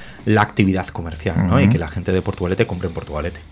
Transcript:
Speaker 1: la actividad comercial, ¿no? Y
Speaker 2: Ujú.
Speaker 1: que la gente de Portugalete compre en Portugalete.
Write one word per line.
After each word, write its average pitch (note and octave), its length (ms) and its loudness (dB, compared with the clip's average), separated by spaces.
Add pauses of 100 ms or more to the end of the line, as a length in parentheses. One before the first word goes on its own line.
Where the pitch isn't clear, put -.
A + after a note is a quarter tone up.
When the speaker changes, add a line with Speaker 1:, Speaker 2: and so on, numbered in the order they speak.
(240)
Speaker 1:
la G#2 180 4
actividad F#2+ 460 2
comercial, E2+ 580 -2
¿no? G2+ 140 4
Y - 40 6
Speaker 2:
Ujú. G#2 80 6
Speaker 1:
que - 60 4
la D#2+ 100 -4
gente F#2 240 -2
de F#2 100 2
Portugalete F#2+ 440 0
compre F2+ 220 -6
en E2 60 -6
Portugalete. D#2+ 460 -8 (120)